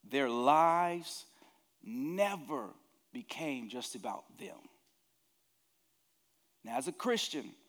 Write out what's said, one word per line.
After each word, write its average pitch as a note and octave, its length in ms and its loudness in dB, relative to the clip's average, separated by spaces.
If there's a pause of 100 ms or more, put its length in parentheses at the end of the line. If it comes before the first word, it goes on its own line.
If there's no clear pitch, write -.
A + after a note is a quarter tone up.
(100)
Their C3+ 180 2
lives E3 960 4 (580)
never D3+ 800 -2 (480)
became B2 560 -6
just A#2+ 260 -8
about G#2+ 300 -8 (120)
them. G#2 200 -14 (2000)
Now, A2+ 120 -4
as C3+ 120 -2
a E3+ 40 -4
Christian E3+ 600 0 (160)